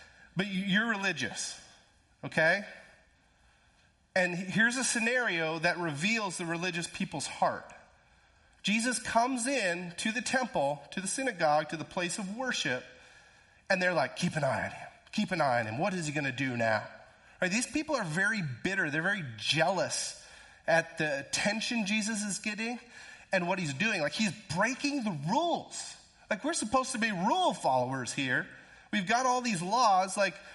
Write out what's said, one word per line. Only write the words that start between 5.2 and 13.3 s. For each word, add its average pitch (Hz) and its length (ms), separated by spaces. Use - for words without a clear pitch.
that 170 200
reveals 175 580
the 175 80
religious 170 400
people's - 400
heart. - 400
Jesus 226 380
comes 240 480
in 175 500
to 220 140
the 240 100
temple, 151 720
to 190 100
the 190 60
synagogue, 165 640
to 170 80
the 147 60
place 175 360
of 202 180
worship, 156 480